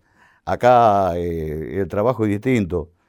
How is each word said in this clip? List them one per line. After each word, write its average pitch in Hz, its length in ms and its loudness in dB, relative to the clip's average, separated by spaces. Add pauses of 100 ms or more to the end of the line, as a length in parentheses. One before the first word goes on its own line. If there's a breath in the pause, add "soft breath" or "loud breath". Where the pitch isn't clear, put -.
(460 soft breath)
Acá, 104 720 4
eh, 78 640 -6
el 90 80 -4
trabajo 110 340 -2
es 107 60 0
distinto. 101 600 -2 (180)